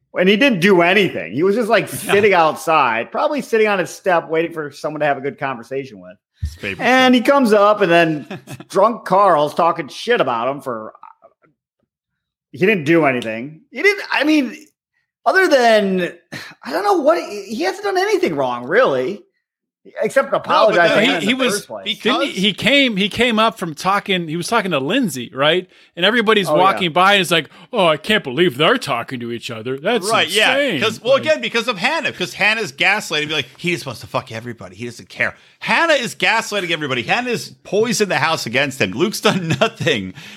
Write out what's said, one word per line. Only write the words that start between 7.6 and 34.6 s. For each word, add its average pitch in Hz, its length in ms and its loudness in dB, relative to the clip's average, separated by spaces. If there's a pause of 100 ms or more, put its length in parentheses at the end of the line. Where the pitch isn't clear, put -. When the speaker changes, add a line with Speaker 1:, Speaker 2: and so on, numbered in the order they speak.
Speaker 1:
and 185 120 2
then 160 480 2 (140)
Speaker 2:
<laughs> - 140 -20
Speaker 1:
drunk 202 380 0
Carl's 175 480 2
talking 170 320 0
shit 233 340 -4
about 120 280 -2
him 143 120 -6
for, 113 320 -10 (1600)
he 143 160 0
didn't 202 180 2
do 165 200 4
anything. 123 560 -4 (100)
He 254 120 -12
didn't, 403 280 2
I 240 140 0
mean, 294 320 0 (680)
other 359 220 4
than, 208 720 2 (460)
I 254 80 -10
don't 339 100 -4
know 403 180 2
what, 302 180 2
he, 233 360 -10
he 247 80 -6
hasn't 381 220 -6
done 392 140 -2
anything 370 360 0
wrong, 123 320 -4
really, 165 560 0 (800)
except 247 240 0
Speaker 2:
No, - 60 -4
but - 140 0
Speaker 1:
apologize 214 440 4
Speaker 2:
then 220 80 2
Speaker 1:
to - 20 4
Speaker 3:
he, 220 60 2
Speaker 1:
Hannah 269 120 0
in 202 60 -4
Speaker 3:
he 214 100 0
Speaker 1:
the 262 100 -2
Speaker 3:
was, 220 120 0
Speaker 1:
first - 120 -10
place. 101 160 -14
Speaker 2:
because 214 340 -2
Speaker 3:
didn't 269 160 -2
he, 190 60 -4
he 202 140 2
came, 254 420 2
he 196 140 0
came 233 280 0
up 220 200 2
from 165 160 -6
talking, 185 540 -2
he 151 80 -6
was 170 120 -6
talking 202 220 0
to 151 80 0
Lindsay, 139 560 -2
right? 160 340 0 (280)
And 170 100 -2
everybody's 214 420 2
Speaker 1:
Oh, 156 80 2
yeah. 180 60 6
Speaker 3:
walking 185 300 2
by 190 220 4
and 196 80 4
it's 160 80 -2
like, 165 180 0 (240)
"Oh, 196 140 2
I 156 100 4
can't 208 280 -2
believe 139 340 0
they're 185 200 4
talking 120 420 -6
to 117 120 -8
each 117 180 -10
other. 120 280 -8
That's 202 320 -2
Speaker 2:
Right, 175 180 2
yeah. 196 280 2
Speaker 3:
insane." 269 260 0
Speaker 2:
'Cause, 208 200 -2
well, 247 120 2
Speaker 3:
Like 269 80 2
Speaker 2:
again, 311 180 0
because 226 280 -2
of 214 100 -4
Hannah, 247 340 -2
'cause - 220 -8
Hannah's 208 380 -2
gaslighting, 170 560 -2
be 156 60 -6
like, 147 140 -4 (100)
"He's 170 220 -4
supposed 120 220 -12
to 113 40 -18
fuck 127 260 -6
everybody. 113 440 -14